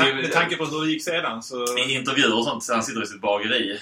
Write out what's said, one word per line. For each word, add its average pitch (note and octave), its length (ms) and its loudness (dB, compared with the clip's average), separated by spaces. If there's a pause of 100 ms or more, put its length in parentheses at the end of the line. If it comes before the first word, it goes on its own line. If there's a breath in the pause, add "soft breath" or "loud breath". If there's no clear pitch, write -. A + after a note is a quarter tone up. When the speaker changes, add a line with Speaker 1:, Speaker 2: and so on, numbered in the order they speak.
Speaker 1:
med C#3 40 6
Speaker 2:
ju. C3+ 60 4
Speaker 1:
tan-, C3+ 80 -2
med D3 100 -2
tanke E3 240 2
på D#3+ 100 -2
hur D#3 200 -2
det D#3 60 2
gick D#3 120 -2
sedan, D#3+ 400 -2
så B2 340 -2
Speaker 2:
I C3 160 0
intervjuer C3 440 2
och A2+ 80 2
sånt, - 180 -4
så B2 100 -2
han A2+ 100 2
sitter A2+ 200 -4
i G2+ 40 -4
sitt G2+ 140 -12
bageri G#2 600 0